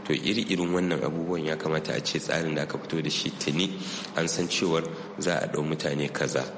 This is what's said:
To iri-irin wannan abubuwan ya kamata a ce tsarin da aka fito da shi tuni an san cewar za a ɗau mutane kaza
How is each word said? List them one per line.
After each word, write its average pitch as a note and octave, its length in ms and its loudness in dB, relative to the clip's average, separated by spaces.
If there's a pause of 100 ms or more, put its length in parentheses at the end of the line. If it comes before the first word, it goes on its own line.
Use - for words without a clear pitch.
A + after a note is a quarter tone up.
To - 80 -4
iri-irin F2+ 640 2
wannan F2+ 240 2
abubuwan E2 480 -2
ya D#2+ 80 0
kamata D#2 400 0
a B1 80 0
ce - 160 -2
tsarin D#2+ 360 0
da D2 80 2
aka - 140 -4
fito - 240 -2
da D2+ 80 0
shi - 200 0 (100)
tuni F2 320 2 (460)
an E2+ 100 2
san F2 220 2
cewar E2 340 4 (340)
za F2 220 2
a - 80 0
ɗau - 160 0
mutane D2 480 0
kaza C2+ 320 0 (140)